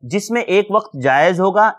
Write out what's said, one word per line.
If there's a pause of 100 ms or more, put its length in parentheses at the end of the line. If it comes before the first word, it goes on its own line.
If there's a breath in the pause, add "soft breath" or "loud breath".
जिसमें
एक
वक्त
जायज
होगा,